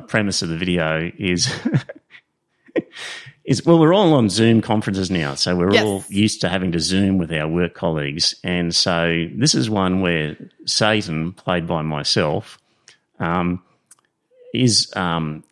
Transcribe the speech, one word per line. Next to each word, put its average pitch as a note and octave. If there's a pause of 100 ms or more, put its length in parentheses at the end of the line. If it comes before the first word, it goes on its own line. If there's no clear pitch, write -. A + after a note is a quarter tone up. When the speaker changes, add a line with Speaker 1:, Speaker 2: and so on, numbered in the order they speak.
Speaker 1:
premise G2+
of F2
the E2
video E2+
is, F#2
<laughs> - (720)
is, -
well, E3
we're D#3+
all F#3+
on A#2
Zoom A2+
conferences G2+
now, D#2
so F2+
we're F2+
Speaker 2:
Yes. G#2+
Speaker 1:
all G2
used G2+
to F2+
having F#2
to E2+
Zoom F#2+
with D#2+
our D#2
work E2+
colleagues, D#2
and F2+
so E2+
this C3
is B2
one F#2+
where D#2+ (300)
Satan, G#2+
played F2
by E2+
myself, D#2 (600)
um, F2 (920)
is, A#2
um, E2